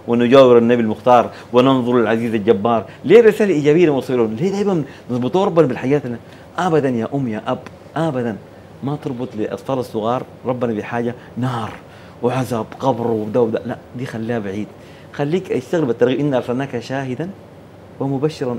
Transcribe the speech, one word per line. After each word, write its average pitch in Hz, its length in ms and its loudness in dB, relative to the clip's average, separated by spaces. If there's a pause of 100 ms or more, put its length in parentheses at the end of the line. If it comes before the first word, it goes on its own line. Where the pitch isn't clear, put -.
ونجاور 120 500 8
النبي 117 240 4
المختار 113 480 2 (240)
وننظر 127 460 4
العزيز 113 360 0
الجبار"؟ 107 500 0 (200)
ليه 202 160 8
رسالة 214 320 4
إيجابية 151 320 4
نوصل 131 320 0
لهم؟ 110 180 0
ليه 175 160 -2
دايما 196 320 -2 (280)
نربطوا 127 340 0
ربنا 165 220 4
بالحياة؟ 135 340 -2 (560)
أبدا 160 320 0
يا 113 240 -2
أم، 135 140 -2
يا 107 200 -6
أب، 127 120 -4 (360)
أبدا 127 400 -2 (480)
ما 139 200 -4
تربط 123 320 -8
للأطفال 107 440 -6
الصغار 117 440 -4 (220)
ربنا 120 280 -4
بحاجة 117 420 -6 (220)
نار 120 340 -6 (520)
وعذاب 120 420 -2 (140)
قبر 117 280 0
وده 107 340 0
وده، 113 240 0
لا، 123 120 -8 (200)
دي 127 80 -8
خليها 113 340 -6
بعيد. 101 280 -6 (460)
خليك 160 380 -4
اشتغل 131 340 -2
بالترغيب. 123 340 0
"إنا 143 180 0
أرسلناك 123 420 -4
شاهدا 135 500 -8 (720)
ومبشرا". 135 600 -4